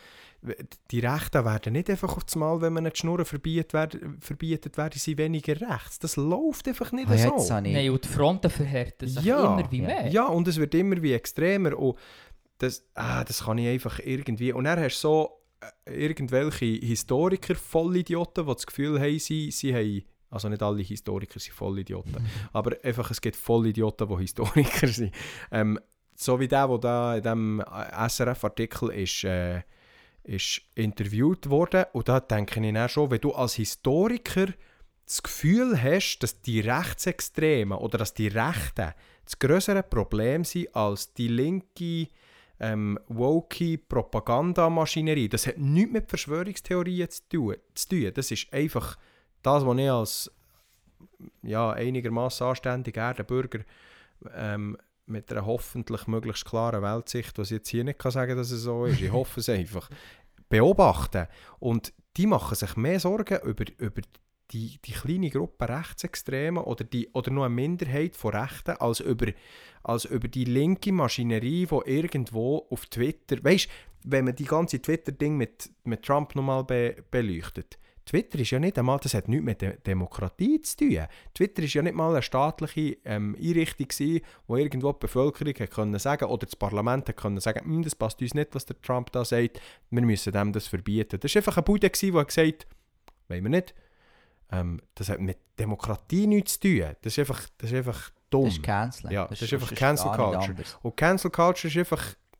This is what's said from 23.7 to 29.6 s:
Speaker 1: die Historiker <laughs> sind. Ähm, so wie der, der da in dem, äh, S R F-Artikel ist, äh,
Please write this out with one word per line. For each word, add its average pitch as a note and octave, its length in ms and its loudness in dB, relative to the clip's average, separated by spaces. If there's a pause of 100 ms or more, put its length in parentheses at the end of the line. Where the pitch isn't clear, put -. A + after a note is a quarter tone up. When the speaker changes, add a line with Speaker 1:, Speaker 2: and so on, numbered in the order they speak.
Speaker 1:
die G2 100 -2
Historiker A#2 680 2
<laughs> - 0 -
sind. A2 260 0 (380)
Ähm, G#2+ 280 2 (360)
so B2+ 240 2
wie C3 80 0
der, C3+ 200 4
der B2+ 120 2
da A#2+ 380 2
in G#2 60 -2
dem, A2 360 0
äh, G#2+ 460 -6
S - 140 -2
R A#2+ 100 2
F-Artikel A2+ 600 -2
ist, - 340 -4
äh, F2+ 360 -2 (600)